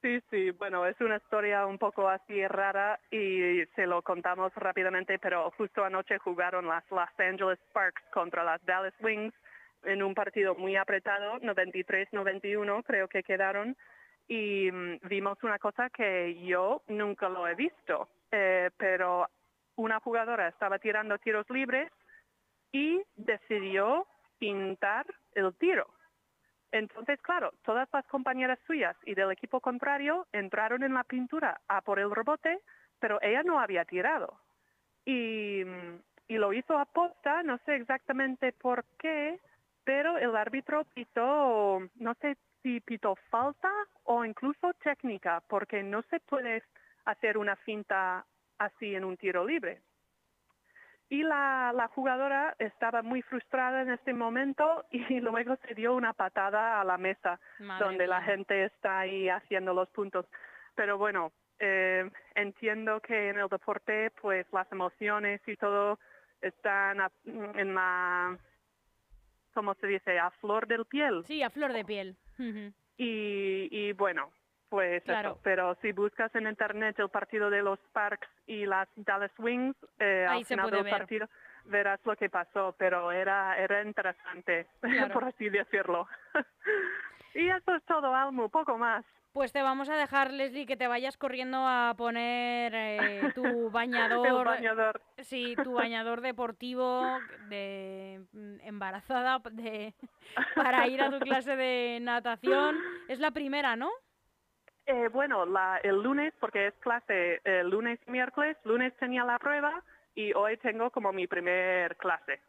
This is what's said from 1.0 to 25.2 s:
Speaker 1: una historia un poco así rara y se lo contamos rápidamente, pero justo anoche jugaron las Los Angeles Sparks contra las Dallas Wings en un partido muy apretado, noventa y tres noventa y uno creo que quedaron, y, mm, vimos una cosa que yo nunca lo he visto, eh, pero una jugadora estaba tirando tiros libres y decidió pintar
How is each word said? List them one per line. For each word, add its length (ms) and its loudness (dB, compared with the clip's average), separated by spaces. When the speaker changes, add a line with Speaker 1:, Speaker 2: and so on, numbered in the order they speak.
Speaker 1:
una 180 2
historia 480 2
un 120 -4
poco 300 2
así 400 0
rara 500 0
y 560 2
se 100 2
lo 160 2
contamos 540 -2
rápidamente, 640 0
pero 360 0
justo 280 0
anoche 340 0
jugaron 480 -2
las 240 0
Los 180 0
Angeles 500 0
Sparks 340 0
contra 300 0
las 240 0
Dallas 340 0
Wings 320 -2
en 180 0
un 120 0
partido 420 2
muy 180 -2
apretado, 640 0
noventa 400 -2
y 60 -4
tres 280 0
noventa 360 -2
y 80 0
uno 260 0
creo 240 0
que 160 -2
quedaron, 540 0
y, 440 0
mm, 360 -6
vimos 360 -2
una 160 0
cosa 300 -2
que 440 0
yo 420 2
nunca 400 -2
lo 180 -2
he 80 0
visto, 540 -2
eh, 440 4
pero 520 2
una 240 0
jugadora 480 0
estaba 320 -2
tirando 380 0
tiros 320 -2
libres 420 -2
y 280 2
decidió 920 0
pintar 680 -2